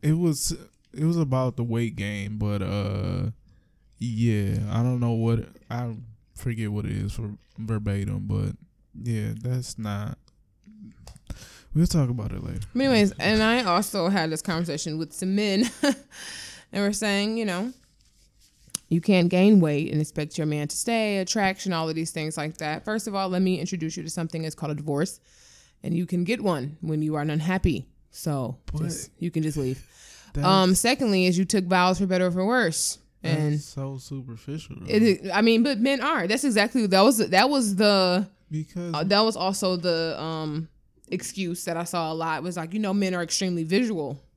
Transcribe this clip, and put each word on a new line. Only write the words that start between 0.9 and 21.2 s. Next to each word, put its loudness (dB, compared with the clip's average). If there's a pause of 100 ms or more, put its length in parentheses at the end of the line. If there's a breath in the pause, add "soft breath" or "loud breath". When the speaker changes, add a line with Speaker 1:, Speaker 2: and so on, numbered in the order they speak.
Speaker 1:
it -2
was 4
about 2
the 0
weight -2
gain, -4
but, 0
uh, -2 (680)
yeah, 0 (160)
I 0
don't 0
know 0
what, 0 (220)
I -6 (380)
forget -4
what -4
it -4
is -4
for -6 (260)
verbatim, -2
but -2 (480)
yeah, -2 (100)
that's -6
not, -6 (1600 loud breath)
we'll 4
talk 2
about -2
it -6
later. -8 (120)
Speaker 2:
But 0
anyways, 6
and 4
I 2
also 0
had 2
this -4
conversation -4
with -6
some -2
men, 2
<laughs> -6
and 4 (800 loud breath)
we're 0
saying, 0
you -2
know, -4 (1120)
you 0
can't 4
gain 6
weight 2
and 0
expect -4
your -2
man -2
to -8
stay, 0
attraction, -2